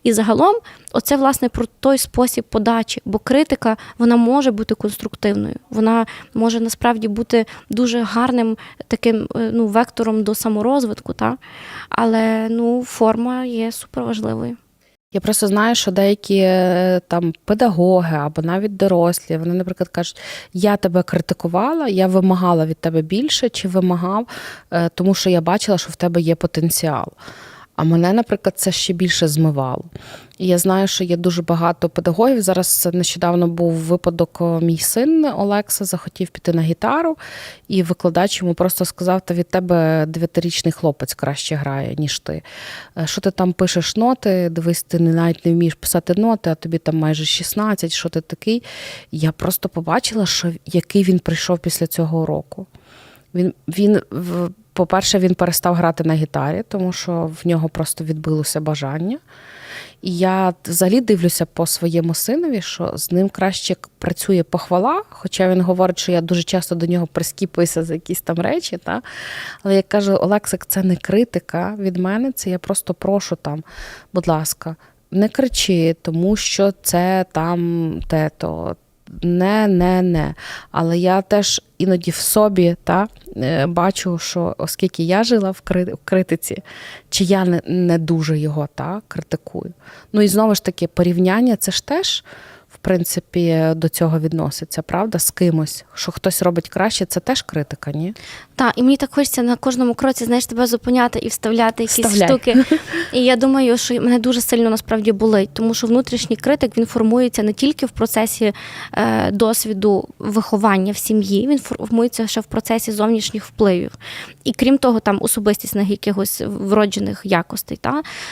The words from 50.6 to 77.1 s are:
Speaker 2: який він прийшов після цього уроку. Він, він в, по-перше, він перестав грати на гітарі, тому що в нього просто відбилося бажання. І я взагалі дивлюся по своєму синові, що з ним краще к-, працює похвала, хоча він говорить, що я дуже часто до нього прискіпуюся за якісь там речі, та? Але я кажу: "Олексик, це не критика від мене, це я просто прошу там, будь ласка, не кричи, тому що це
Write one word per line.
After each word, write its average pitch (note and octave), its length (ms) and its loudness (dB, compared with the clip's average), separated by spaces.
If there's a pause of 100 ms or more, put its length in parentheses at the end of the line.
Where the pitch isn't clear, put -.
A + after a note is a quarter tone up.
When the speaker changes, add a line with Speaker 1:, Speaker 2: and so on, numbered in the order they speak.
Speaker 2:
який F#3+ 360 2
він F#3 160 4
прийшов E3 400 0
після E3 280 -2
цього D#3+ 360 -2
уроку. D3+ 440 -6 (680)
Він, F3+ 200 0 (140)
він G3+ 320 4 (100)
в, F3 400 -4 (220)
по-перше, F#3+ 460 2
він F3+ 160 4
перестав F3 400 0
грати E3 300 2
на D#3+ 100 2
гітарі, D#3 540 -2
тому F#3 240 -4
що E3+ 380 -4 (120)
в - 60 -8
нього D#3+ 200 2
просто - 360 -6
відбилося D#3 560 -2
бажання. D#3 580 -4 (840)
І F3 160 -4
я F#3 360 2 (100)
взагалі F#3 360 2
дивлюся F3 460 2
по E3+ 200 -2
своєму E3 480 -2
синові, C4+ 480 -2
що - 320 -6
з - 180 -8
ним F#3+ 160 2
краще F#3+ 460 -2
к-, - 240 -10
працює F3+ 440 0
похвала, G#3 640 0
хоча - 400 -2
він F#3 120 4
говорить, F3+ 380 2
що - 140 -2
я E3+ 80 2
дуже E3+ 220 0
часто F3+ 320 -2
до E3+ 120 -2
нього F3 200 0
прискіпуюся E3+ 760 -2
за E3 120 -4
якісь E3+ 260 -6
там E3+ 180 -4
речі, A3 380 -2
та? G3 260 -6 (600)
Але G3 140 2
я F#3+ 60 4
кажу: G3 380 0
"Олексик, G3+ 460 -2
це F#3+ 160 -2
не F3+ 140 2
критика F#3+ 840 -2
від F#3+ 180 -4
мене, G#3+ 360 -2
це - 180 -6
я F3+ 80 -2
просто - 360 -4
прошу F#3+ 420 -2
там, D3+ 280 -8 (480)
будь F3+ 160 0
ласка, D#3+ 480 -2 (340)
не G#3 180 2
кричи, F3 720 2
тому F3 340 0
що G3 360 0 (100)
це F#3 500 2